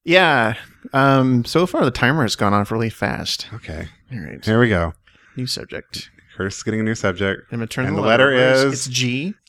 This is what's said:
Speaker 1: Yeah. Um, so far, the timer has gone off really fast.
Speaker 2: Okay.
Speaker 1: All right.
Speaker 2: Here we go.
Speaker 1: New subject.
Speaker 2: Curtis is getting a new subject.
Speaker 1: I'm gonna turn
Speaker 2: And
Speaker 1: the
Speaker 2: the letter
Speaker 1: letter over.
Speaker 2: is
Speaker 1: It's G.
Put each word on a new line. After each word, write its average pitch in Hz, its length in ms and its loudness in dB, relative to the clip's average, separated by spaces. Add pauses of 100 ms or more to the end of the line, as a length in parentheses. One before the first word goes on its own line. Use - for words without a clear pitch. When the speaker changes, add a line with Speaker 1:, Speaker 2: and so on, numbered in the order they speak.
Speaker 1:
Yeah. 151 500 2 (380)
Um, 135 500 4
so 170 240 0
far, 294 160 0
the 135 80 2
timer 143 320 2
has 107 140 -2
gone 104 160 2
off 101 180 0
really 113 180 -2
fast. - 640 -6
Speaker 2:
Okay. 82 360 -12 (240)
Speaker 1:
All 117 60 -12
right. 76 240 -14
Speaker 2:
Here 110 180 2
we 120 80 6
go. 85 240 0 (420)
Speaker 1:
New 127 100 -8
subject. - 640 -12 (280)
Speaker 2:
Curtis 95 200 -4
is - 60 -14
getting 110 160 -4
a 110 40 -2
new 110 120 -2
subject. 98 560 -2
Speaker 1:
I'm 120 80 -8
gonna 113 80 -6
turn 131 180 -4
Speaker 2:
And 170 120 -2
Speaker 1:
the - 40 -2
Speaker 2:
the 135 60 0
letter 131 260 6
Speaker 1:
letter 131 260 4
over. 135 100 4
Speaker 2:
is 131 40 -4
Speaker 1:
It's 131 140 -6
G. 127 460 -4 (160)